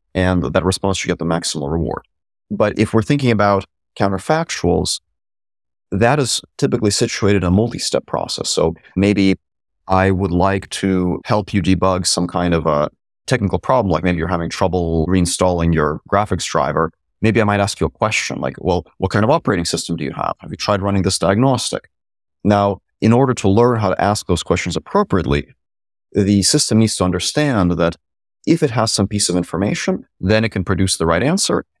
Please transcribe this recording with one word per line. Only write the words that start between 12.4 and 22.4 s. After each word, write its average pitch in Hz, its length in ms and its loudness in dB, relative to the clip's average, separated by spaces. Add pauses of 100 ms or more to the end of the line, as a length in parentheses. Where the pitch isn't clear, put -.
of 82 140 0
a 73 220 0 (360)
technical 101 320 0
problem, 117 340 0
like 80 120 0
maybe 90 160 0
you're 80 80 -4
having 87 220 -2
trouble 85 580 0
reinstalling 87 640 2
your 76 360 0
graphics 98 360 -2
driver. 78 460 0 (300)
Maybe 110 200 2
I 104 40 4
might 104 140 2
ask 101 200 -2
you 80 80 0
a - 20 -2
question - 500 -4
like, 65 200 -6
"Well, 87 260 -2 (140)
what 95 120 -2
kind 107 140 2
of 120 60 4
operating 104 340 0
system 87 300 -4
do 80 80 -6
you 69 100 -6
have? - 260 -6
Have - 120 -16
you - 60 -12
tried 101 240 -2
running 98 200 0
this 92 180 0
diagnostic?" 117 720 0 (540)